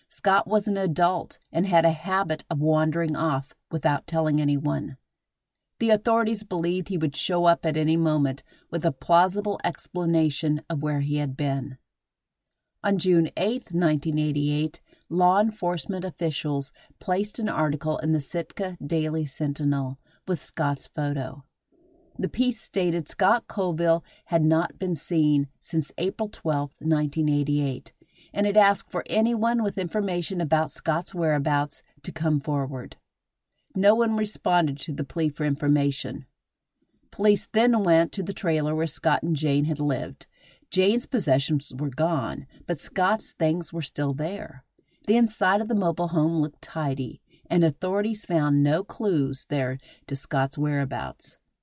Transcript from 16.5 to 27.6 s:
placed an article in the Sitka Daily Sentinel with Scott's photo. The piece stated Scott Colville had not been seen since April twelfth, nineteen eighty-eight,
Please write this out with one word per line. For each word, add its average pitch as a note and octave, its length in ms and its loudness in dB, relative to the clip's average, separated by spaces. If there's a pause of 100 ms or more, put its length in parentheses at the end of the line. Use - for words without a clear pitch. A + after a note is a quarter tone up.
placed G3 400 -4
an G#3+ 100 -2
article D#3 480 -2
in D#3+ 140 0
the D#3 100 2
Sitka F3 640 -6
Daily D#3 400 -2
Sentinel C#3+ 720 -2 (280)
with F3+ 120 -2
Scott's C#3+ 480 -4
photo. C#3+ 560 -6 (720)
The F3+ 120 -2
piece B3 320 -2
stated F3 480 -2
Scott G#3+ 380 0
Colville E3+ 580 0 (200)
had E3 180 0
not D#3+ 360 2
been F#3 160 -2
seen D3+ 520 2 (120)
since - 380 -2
April G#3 320 -2
twelfth, D3 520 -4
nineteen D3+ 460 0
eighty-eight, C#3+ 640 0 (420)